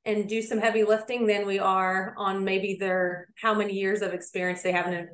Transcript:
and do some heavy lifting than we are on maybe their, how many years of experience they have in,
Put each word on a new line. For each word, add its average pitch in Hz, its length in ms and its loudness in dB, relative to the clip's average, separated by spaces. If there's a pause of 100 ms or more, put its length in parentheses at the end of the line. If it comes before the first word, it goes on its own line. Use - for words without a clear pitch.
and 208 240 0
do 220 120 -2
some 220 180 -2
heavy 220 260 2
lifting 220 420 2
than 208 180 2
we 196 140 0
are 190 580 2
on 196 280 -2
maybe 190 340 0
their, 180 480 0 (160)
how 226 100 4
many 208 200 0
years 196 280 0
of 180 140 -2
experience 180 480 -4
they 185 80 0
have 180 160 2
in, 170 280 -4